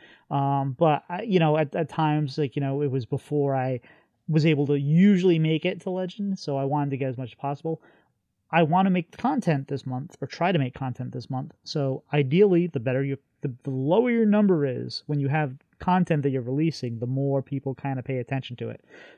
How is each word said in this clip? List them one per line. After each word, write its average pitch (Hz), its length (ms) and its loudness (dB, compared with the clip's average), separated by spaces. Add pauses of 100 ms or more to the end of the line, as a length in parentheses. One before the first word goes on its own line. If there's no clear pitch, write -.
(300)
Um, 139 480 0
but 156 300 2
I, 180 140 -8
you 196 180 2
know, 151 180 4
at, 151 160 0
at 165 140 -2
times, 151 500 0
like, 147 200 -2
you 143 40 0
know, 139 200 -2
it 143 100 0
was 127 140 -2
before 143 500 -2
I 127 240 -2 (480)
was 156 180 2
able 147 220 2
to 143 100 2
usually 175 640 6
make 160 240 2
it 180 180 -4
to - 80 -8
legend, 185 480 -4
so 139 200 -4
I 135 80 0
wanted 143 260 0
to 135 60 -2
get 131 120 -4
as 120 80 -6
much 131 120 -8
as - 60 -20
possible. 143 460 -6 (680)
I 170 120 4
wanna 180 260 4
make 175 260 -2
content 180 520 -2
this 139 180 -6
month, 127 340 -8
or 139 80 -8
try 180 240 -2
to 170 80 2
make 131 140 -2
content 127 400 -8
this 123 160 -10
month. 135 240 -8 (100)
So 135 400 -4 (100)
ideally, 170 540 4
the 147 120 -6
better 127 240 -2
you, 139 140 -4 (240)
the, 135 120 -4 (100)
the 139 80 -6
lower 165 400 2
your 226 140 4
number 202 400 4
is 123 420 -6
when 147 120 -2
you 135 80 0
have 143 260 -2 (260)
content 170 440 2
that 143 60 0
you're 131 120 -2
releasing, 127 580 -2
the 123 60 -6
more 139 360 0
people 135 340 -6
kinda 135 260 -6
pay 131 180 -6
attention 127 360 -6
to 113 140 -8
it. - 160 -14 (320)